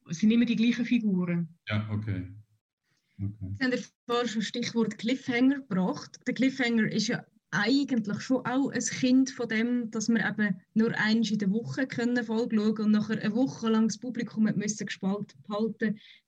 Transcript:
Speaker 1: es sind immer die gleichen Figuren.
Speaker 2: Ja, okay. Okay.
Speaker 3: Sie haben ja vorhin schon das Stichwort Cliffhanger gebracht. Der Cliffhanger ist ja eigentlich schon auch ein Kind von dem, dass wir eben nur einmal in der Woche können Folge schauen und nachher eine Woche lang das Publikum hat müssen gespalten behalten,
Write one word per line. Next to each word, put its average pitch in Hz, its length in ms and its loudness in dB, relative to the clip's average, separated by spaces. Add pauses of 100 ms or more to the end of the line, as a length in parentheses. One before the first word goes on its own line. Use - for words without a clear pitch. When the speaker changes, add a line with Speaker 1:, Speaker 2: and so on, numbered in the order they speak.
Speaker 1:
es 165 100 -6
sind 214 120 4
immer 240 140 4
die 240 100 0
gleichen 233 300 2
Figuren. 180 640 0 (180)
Speaker 2:
Ja, 107 240 -2
okay. 101 360 -4 (920)
Okay. 98 380 -6
Speaker 3:
Sie 262 60 -4
haben 254 80 2
ja 247 60 0 (280)
vorhin 240 220 0
schon 220 140 -4
das 196 60 -4
Stichwort 226 500 -2
Cliffhanger 262 640 0
gebracht. 185 680 -4
Der - 80 -2
Cliffhanger 233 560 2
ist - 160 0
ja - 180 -2 (260)
eigentlich 220 680 0
schon - 240 0
auch 262 260 0
ein 247 100 -2
Kind 262 500 2
von 240 160 -6
dem, 233 440 0
dass 220 180 -4
wir 226 180 2
eben 208 340 -2 (120)
nur 220 240 4
einmal 220 340 2
in 214 80 0
der 196 120 2
Woche 233 360 -2
können 240 360 0
Folge 226 340 0
schauen 214 280 2
und 214 60 4
nachher 214 300 2
eine 208 120 -2
Woche 233 360 0
lang 220 180 4
das 202 100 -4
Publikum 220 500 -2
hat - 100 2
müssen 208 280 -4
gespalten - 600 -6
behalten, 214 520 -2 (280)